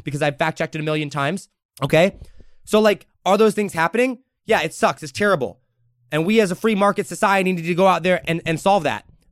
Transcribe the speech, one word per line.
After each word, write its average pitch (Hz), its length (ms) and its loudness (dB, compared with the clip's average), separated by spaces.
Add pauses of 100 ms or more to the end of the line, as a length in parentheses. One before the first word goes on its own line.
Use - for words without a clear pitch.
because 143 160 -6
I've 147 160 -2
fact 160 220 -2
checked 160 160 -6
it 160 80 -8
a - 20 -8
million 156 240 -4
times. 143 400 -4 (340)
Okay? 160 360 2 (480)
So, 208 120 2
like, 214 280 2 (180)
are 190 140 4
those 220 160 4
things 208 180 -4
happening? 226 460 0 (260)
Yeah, 196 160 2
it 160 140 -4
sucks. - 280 0
It's 156 100 -14
terrible. 170 480 -2 (520)
And 156 120 0
we 220 160 4
as 190 120 2
a - 20 -4
free 220 220 0
market 202 320 0
society 190 440 0
need 170 120 -6
to 175 100 -2
go 190 140 4
out 170 160 2
there 180 220 0
and, 165 200 -2
and 160 140 -2
solve 196 240 2
that. 110 200 -4 (280)